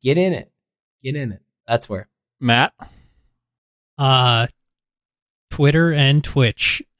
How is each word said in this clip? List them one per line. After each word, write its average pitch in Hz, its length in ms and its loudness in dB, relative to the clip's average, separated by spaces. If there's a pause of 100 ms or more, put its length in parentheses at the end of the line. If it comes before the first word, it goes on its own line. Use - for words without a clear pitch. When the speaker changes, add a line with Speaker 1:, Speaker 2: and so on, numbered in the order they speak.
Speaker 1:
Get 135 140 0
in 180 160 0
it. 120 180 -8 (540)
Get 131 100 -6
in 135 180 -8
it. 95 100 -16 (260)
That's 117 180 -2
where. 98 220 -12 (320)
Speaker 2:
Matt? 175 320 0 (1300)
Speaker 3:
Uh, 127 480 2 (1040)
Twitter 160 420 2
and 143 320 2
Twitch. - 580 -2 (180)